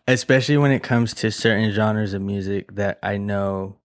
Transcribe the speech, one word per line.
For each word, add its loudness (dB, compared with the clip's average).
Especially 2
when 4
it 2
comes 0
to -2
certain 2
genres 0
of -4
music -6
that -2
I -4
know -4